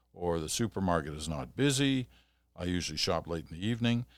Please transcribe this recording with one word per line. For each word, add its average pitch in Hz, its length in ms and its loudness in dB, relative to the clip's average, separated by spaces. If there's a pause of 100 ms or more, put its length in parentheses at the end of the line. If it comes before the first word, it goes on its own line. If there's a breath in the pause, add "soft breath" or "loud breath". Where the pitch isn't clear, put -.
(140 soft breath)
or 85 260 0
the 78 80 -2
supermarket 87 680 2
is 76 140 -8
not 78 280 -6
busy. 135 520 2 (480 soft breath)
I 90 80 -8
usually 87 340 -2
shop 85 300 0
late 82 240 -4
in 80 80 -10
the 95 80 -4
evening. 117 380 0 (120)